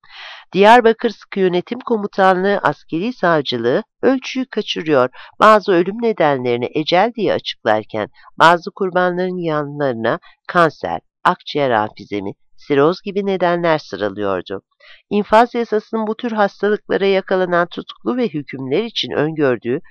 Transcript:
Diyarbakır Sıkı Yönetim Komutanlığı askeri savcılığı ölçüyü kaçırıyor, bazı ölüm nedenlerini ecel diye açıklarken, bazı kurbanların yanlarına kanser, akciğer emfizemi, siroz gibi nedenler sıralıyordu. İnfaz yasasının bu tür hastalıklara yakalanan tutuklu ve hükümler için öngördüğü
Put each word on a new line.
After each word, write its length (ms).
Diyarbakır 580
Sıkı 300
Yönetim 400
Komutanlığı 800
askeri 540
savcılığı 680
ölçüyü 440
kaçırıyor, 640
bazı 320
ölüm 300
nedenlerini 720
ecel 420
diye 160
açıklarken, 760
bazı 320
kurbanların 640
yanlarına 800
kanser, 520
akciğer 460
emfizemi, 600
siroz 460
gibi 240
nedenler 520
sıralıyordu. 840
İnfaz 440
yasasının 520
bu 100
tür 160
hastalıklara 760
yakalanan 640
tutuklu 480
ve 120
hükümler 560
için 280
öngördüğü 680